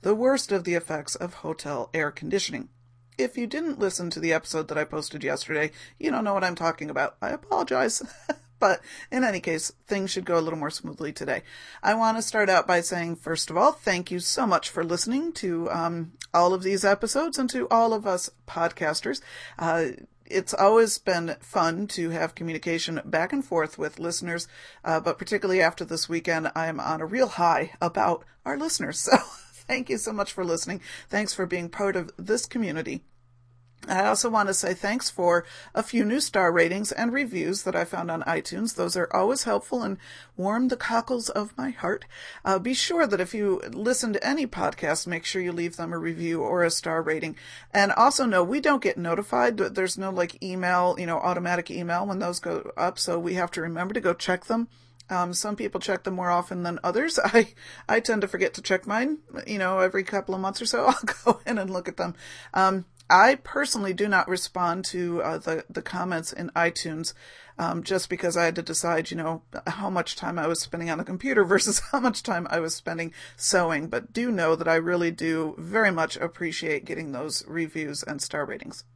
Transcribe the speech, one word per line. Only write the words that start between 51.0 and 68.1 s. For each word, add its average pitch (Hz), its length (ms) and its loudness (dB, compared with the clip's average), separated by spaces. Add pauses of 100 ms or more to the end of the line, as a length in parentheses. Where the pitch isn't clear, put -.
know, 170 120 -2
automatic 175 520 0
email 175 380 -2
when 190 120 -2
those 175 200 -2
go 170 380 -6
up, 175 200 0
so 170 220 -2
we 175 140 -2
have 175 180 -2
to 170 100 -6
remember 170 320 -4
to 240 80 -2
go 175 120 2
check 180 320 -2
them. 233 240 0 (400)
Um, 180 240 -2
some 208 240 -4
people 202 240 -4
check 190 220 -2
them 190 100 -4
more 180 180 0
often 175 320 0
than 175 220 -4
others. 247 360 2
<laughs> - 40 2
I, 220 280 6 (360)
I 226 100 4
tend 226 220 2
to 196 80 0
forget 185 240 0
to - 80 -12
check 185 260 0
mine, 254 300 0 (280)
you 214 120 -4
know, 190 220 2
every 185 260 4
couple 190 280 -2
of 190 60 -2
months 190 220 -2
or 233 40 -4
so. 240 200 2
<laughs> - 20 8
I'll 254 280 2 (100)
go 240 200 4
in 233 120 -2
and 190 120 -4
look 185 200 -4
at - 80 -12
them. 175 180 -2 (380)
Um, 190 320 4 (240)
I 220 260 10
personally 226 580 -2
do 202 140 0
not 196 220 4
respond 180 560 -2
to, 175 360 -2
uh, 160 160 -2
the, 160 320 -4
the - 120 -6
comments 180 500 -4
in - 200 -8
iTunes, 165 640 0 (460)
um, 170 240 -2
just 185 260 -2
because 175 280 -2